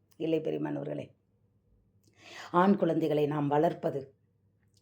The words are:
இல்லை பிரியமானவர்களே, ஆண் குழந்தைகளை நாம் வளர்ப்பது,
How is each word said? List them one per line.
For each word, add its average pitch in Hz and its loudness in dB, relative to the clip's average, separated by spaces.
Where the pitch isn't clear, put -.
இல்லை 160 0
பிரியமானவர்களே, 147 -6
ஆண் 190 4
குழந்தைகளை 151 2
நாம் 147 -2
வளர்ப்பது, 151 0